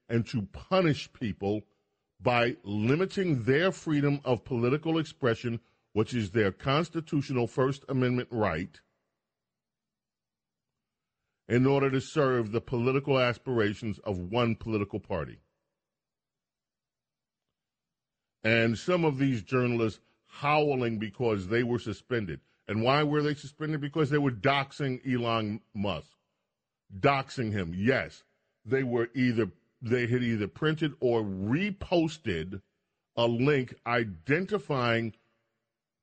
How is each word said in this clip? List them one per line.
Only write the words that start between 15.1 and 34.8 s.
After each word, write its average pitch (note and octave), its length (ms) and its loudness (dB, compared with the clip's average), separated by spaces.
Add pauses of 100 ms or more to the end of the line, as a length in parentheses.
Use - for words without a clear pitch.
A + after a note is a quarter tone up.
And A2+ 340 4
some F3 260 2
of C#3+ 140 2
these C3 240 0
journalists A#2+ 580 0 (260)
howling C#3+ 720 0
because G#2+ 500 -2
they A#2 160 2
were A#2+ 140 0
suspended. G2+ 640 -6 (280)
And G#2 140 -2
why C#3 200 4
were D3 200 0
they D3 120 0
suspended? D3+ 460 -8
Because C#3+ 280 0
they D3 100 2
were C#3+ 120 2
doxing C3+ 760 -2
Elon A2+ 540 0 (140)
Musk. G2 320 -4 (920)
Doxing C3+ 520 0
him, F2+ 240 -2
yes. G#2 460 0 (420)
They C3 180 0
were A#2+ 320 0
either, A#2 360 2 (320)
they A#2+ 240 0
had B2 160 2
either A2 260 0
printed D#3 520 -2
or A#2+ 220 2
reposted G#2+ 1400 -2 (540)
a A#2 100 2
link B2+ 480 2 (120)
identifying A#2+ 1300 -2 (920)